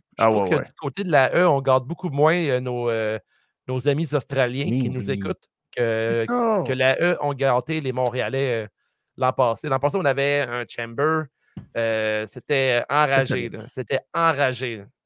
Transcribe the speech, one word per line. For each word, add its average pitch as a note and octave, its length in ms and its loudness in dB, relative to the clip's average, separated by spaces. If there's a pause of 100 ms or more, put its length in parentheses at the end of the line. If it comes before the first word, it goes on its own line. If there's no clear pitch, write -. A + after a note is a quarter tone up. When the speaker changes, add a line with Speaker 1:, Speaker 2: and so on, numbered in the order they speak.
(200)
Speaker 1:
ah, A2 100 4
Speaker 2:
trouve G#2+ 140 2
Speaker 1:
ouais, F#2 80 -2
Speaker 2:
que F#2 60 2
Speaker 1:
ouais. F2+ 40 0
Speaker 2:
du - 180 -10
côté D3+ 240 -6
de F#3 80 -4
la C3+ 240 4
E, F3+ 120 4
on C#3+ 140 4
garde C3 260 2
beaucoup E3 240 -6
moins, D3+ 240 4
euh, C#3+ 240 0
nos, B2 320 -2
euh, A2 260 -2 (500)
nos C3 200 -2
amis C#3+ 260 2
australiens C3 520 0
qui C3 200 0
Speaker 1:
Eh - 40 -2
Speaker 2:
nous B2+ 200 -6
Speaker 1:
oui. - 80 0
Speaker 2:
écoutent - 320 -8 (260)
Speaker 1:
C'est B2 60 -2
Speaker 2:
que, A2+ 460 0
Speaker 1:
ça. A#3 400 0
Speaker 2:
que B2+ 60 0
la C3 280 4
E F3 200 2
ont C#3+ 120 -2
gâté C3+ 480 0
les C3+ 100 -4
Montréalais, B2 720 -2
euh, - 20 -14 (500)
l'an B2+ 160 0
passé. B2 360 0
L'an C3+ 100 0
passé, C#3+ 180 0
on F3 80 0
avait C#3 360 2
un A#2+ 260 -4
Chamber, C#3 560 -2 (540)
euh, A2 540 -2
c'était B2+ 580 0
Speaker 1:
C'est C3+ 60 -2
Speaker 2:
enragé, C3+ 320 4
Speaker 1:
solide. A#2+ 260 -4
Speaker 2:
là. A2 100 -10 (100)
C'était C3 260 -2 (140)
enragé, C3+ 640 0
là. G2+ 60 -14 (220)